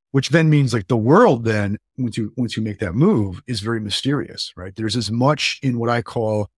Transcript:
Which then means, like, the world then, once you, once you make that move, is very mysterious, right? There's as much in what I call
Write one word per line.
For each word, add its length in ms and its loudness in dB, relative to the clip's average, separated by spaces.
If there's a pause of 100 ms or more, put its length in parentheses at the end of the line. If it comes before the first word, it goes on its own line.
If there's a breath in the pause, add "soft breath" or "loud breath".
(100)
Which 200 0
then 200 4
means, 240 4
like, 140 -4
the 80 2
world 480 6
then, 340 -2 (180)
once 220 -6
you, 180 -6
once 200 -4
you 80 -4
make 160 -8
that 140 -4
move, 520 2
is 140 -6
very 180 -4
mysterious, 800 -4
right? 180 -14
There's 220 -4
as 160 -4
much 500 0
in 160 0
what 100 -2
I 140 0
call 560 -2